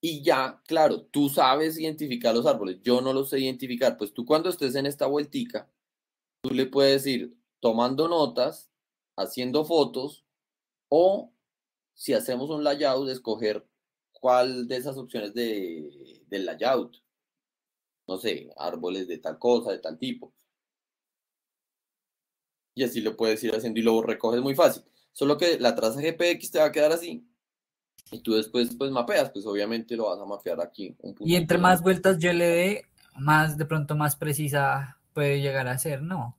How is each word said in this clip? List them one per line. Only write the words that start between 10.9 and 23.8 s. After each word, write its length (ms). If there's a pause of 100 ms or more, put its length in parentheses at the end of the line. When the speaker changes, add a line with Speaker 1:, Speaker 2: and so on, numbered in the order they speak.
Speaker 1:
si 180
hacemos 360
un 140
layout, 460
escoger 580 (460)
cuál 560
de 80
esas 180
opciones 380
de, 960
del 160
layout. 500 (1120)
No 100
sé, 380
árboles 540
de 80
tal 200
cosa, 340
de 80
tal 200
tipo. 340 (2500)
Y 100
así 180
lo 160
puedes 260
ir 100
haciendo 280